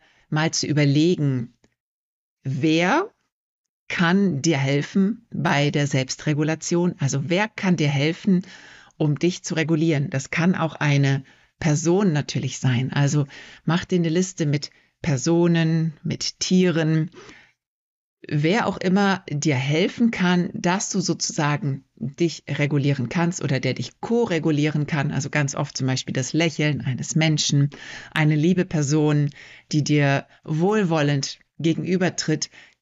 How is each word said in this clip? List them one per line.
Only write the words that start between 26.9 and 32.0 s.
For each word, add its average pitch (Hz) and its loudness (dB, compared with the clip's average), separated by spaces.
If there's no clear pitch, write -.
Menschen, 151 2
eine 156 2
liebe 175 2
Person, 151 0
die 151 2
dir 143 2
wohlwollend 160 0
gegenübertritt, 160 -2